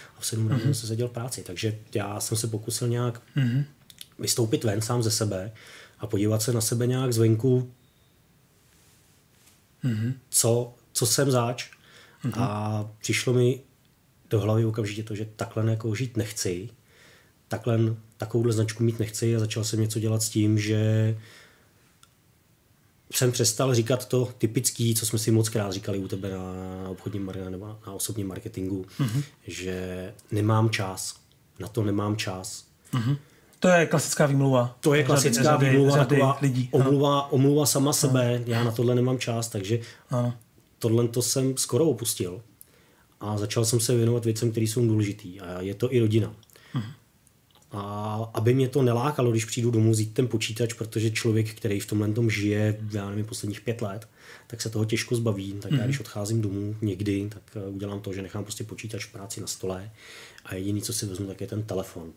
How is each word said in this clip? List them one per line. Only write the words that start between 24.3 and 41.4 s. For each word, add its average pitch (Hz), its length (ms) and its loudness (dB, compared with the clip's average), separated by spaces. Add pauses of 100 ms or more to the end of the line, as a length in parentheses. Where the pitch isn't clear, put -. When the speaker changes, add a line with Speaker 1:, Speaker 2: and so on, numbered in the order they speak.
Speaker 1:
typický, 117 580 0
co 113 100 -2
jsme 110 140 -2
si 113 120 0
moc 110 180 4
krát 101 240 -2
říkali 98 260 -4
u 95 80 -4
tebe 95 240 -6
na, 92 220 -8 (300)
na 92 60 -8
obchodním 98 380 -8
mar-, 92 220 -8
nebo 92 180 -10
na, 107 200 -14
na 98 60 -10
osobním 101 340 -6
marketingu, 92 580 -6 (140)
Speaker 2:
Mhm. 135 240 -2 (240)
Speaker 1:
že 92 640 -8 (180)
nemám 110 380 4
čas, 95 500 -6 (400)
na 92 80 -8
to 110 160 -2
nemám 104 340 0
čas. 95 480 -8 (280)
Speaker 2:
Mhm. 131 240 0 (420)
To - 80 2
je 175 180 8
klasická 156 400 2
výmluva. 135 540 4
Speaker 1:
To 151 140 4
je 147 80 6
Speaker 2:
Řady, 131 60 2
Speaker 1:
klasická 139 360 4
Speaker 2:
řady, 139 260 6
Speaker 1:
výmluva, 139 220 8
Speaker 2:
řady 143 240 4
Speaker 1:
taková 135 260 4
Speaker 2:
lidí. 127 320 2
No. 143 60 6
Speaker 1:
omluva, 143 520 4
omluva 143 340 6
sama 135 200 2
Speaker 2:
No. 143 80 4
Speaker 1:
sebe, 123 520 2
já 117 180 0
na 117 80 2
tohle 120 240 2
nemám 123 240 2
čas, 117 280 -4
takže 107 320 -2 (300)
Speaker 2:
Ano. 120 240 0 (460)
Speaker 1:
tohle 117 280 4
to 120 140 -2
jsem 131 360 0